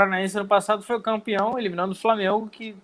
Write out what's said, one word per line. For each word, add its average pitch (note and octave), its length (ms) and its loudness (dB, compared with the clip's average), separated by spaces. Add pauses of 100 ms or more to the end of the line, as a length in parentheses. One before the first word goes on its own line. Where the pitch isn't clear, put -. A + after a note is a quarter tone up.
Paranaense, F#3+ 300 -2
ano G3+ 100 -4
passado, G3+ 340 2
foi A#3+ 140 -4
o A3 60 -4
campeão, A3 580 -2
eliminando F#3 320 -2
o F3+ 40 -6
Flamengo, G#3+ 520 2
que, A3 260 -14 (100)